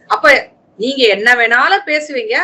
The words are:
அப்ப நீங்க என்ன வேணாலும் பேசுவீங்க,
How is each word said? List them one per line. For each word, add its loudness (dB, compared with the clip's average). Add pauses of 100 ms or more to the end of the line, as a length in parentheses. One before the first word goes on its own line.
அப்ப -2 (540)
நீங்க -2
என்ன 2
வேணாலும் 0
பேசுவீங்க, -6